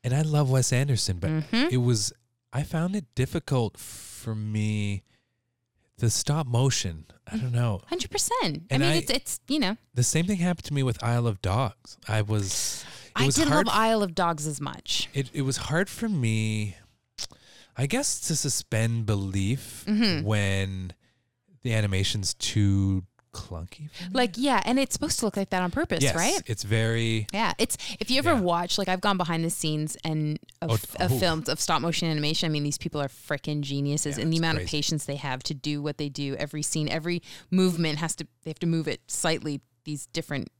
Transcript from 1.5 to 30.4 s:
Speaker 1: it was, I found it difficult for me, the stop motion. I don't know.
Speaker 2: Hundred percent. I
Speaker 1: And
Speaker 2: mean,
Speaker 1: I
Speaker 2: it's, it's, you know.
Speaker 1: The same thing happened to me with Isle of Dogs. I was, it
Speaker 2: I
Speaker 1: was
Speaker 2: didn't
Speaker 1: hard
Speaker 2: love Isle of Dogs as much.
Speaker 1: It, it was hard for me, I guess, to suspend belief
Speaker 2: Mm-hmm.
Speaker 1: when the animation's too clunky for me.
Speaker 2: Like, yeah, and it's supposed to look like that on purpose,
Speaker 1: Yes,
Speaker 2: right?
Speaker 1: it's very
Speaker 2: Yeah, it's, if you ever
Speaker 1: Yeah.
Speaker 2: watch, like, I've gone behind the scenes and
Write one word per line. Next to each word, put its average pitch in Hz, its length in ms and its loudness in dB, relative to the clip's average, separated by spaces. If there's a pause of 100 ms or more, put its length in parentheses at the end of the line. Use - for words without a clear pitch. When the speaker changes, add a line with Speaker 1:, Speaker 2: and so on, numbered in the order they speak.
Speaker 1:
it 127 120 2
was, 120 320 2 (380)
I 139 100 -2
found 175 340 -2
it 196 80 -2 (100)
difficult 127 640 0
for - 580 -10
me, 107 680 0 (960)
the 120 100 2
stop 151 380 0
motion. 117 580 2 (260)
I 220 60 -4
don't 127 160 -2
know. 120 360 0
Speaker 2:
Hundred 349 220 -4
percent. 226 600 0
I 135 40 0
Speaker 1:
And 135 80 4
Speaker 2:
mean, - 100 4
Speaker 1:
I - 20 4
Speaker 2:
it's, 339 160 0
it's, - 380 -4
you 294 100 0
know. 220 180 0 (180)
Speaker 1:
The 123 100 2
same 165 220 2
thing 202 120 0
happened 175 280 0
to - 60 -6
me 139 100 0
with 127 220 0
Isle 120 220 2
of 104 160 -2
Dogs. 104 640 -2
I 107 160 2
was, 104 640 -2 (320)
it 233 60 2
Speaker 2:
I - 40 6
Speaker 1:
was - 80 4
Speaker 2:
didn't 302 180 4
Speaker 1:
hard 302 140 4
Speaker 2:
love 202 100 2
Isle 220 280 4
of 170 100 -4
Dogs 165 320 0
as 143 140 -4
much. - 520 -4
Speaker 1:
It, 139 220 -2
it 147 80 -2
was 131 140 0
hard 170 340 0
for - 180 -4
me, 110 680 0 (1000)
I 131 100 0
guess, - 420 0
to 160 80 0
suspend 113 680 0
belief 98 800 -2
Speaker 2:
Mm-hmm. 208 380 2
Speaker 1:
when 98 680 0 (680)
the 120 120 0
animation's 98 600 0
too 98 680 2 (320)
clunky 87 560 -12
for - 140 -12
me. 180 100 -8
Speaker 2:
Like, 247 220 2
yeah, 247 280 2
and 254 160 2
it's 269 140 0
supposed - 260 -2
to - 60 -2
look 202 100 0
like 196 140 -2
that 185 120 2
on 180 80 2
purpose, 208 320 0
Speaker 1:
Yes, 135 140 4
Speaker 2:
right? 233 300 2
Speaker 1:
it's - 180 -4
very 113 680 2
Speaker 2:
Yeah, 208 260 0
it's, - 180 0 (240)
if 220 100 -4
you 254 80 4
ever 320 140 4
Speaker 1:
Yeah. 247 80 4
Speaker 2:
watch, 175 380 0
like, 190 100 0
I've 185 140 0
gone 202 160 4
behind 165 260 0
the 165 60 0
scenes 151 520 -2
and 156 360 0 (240)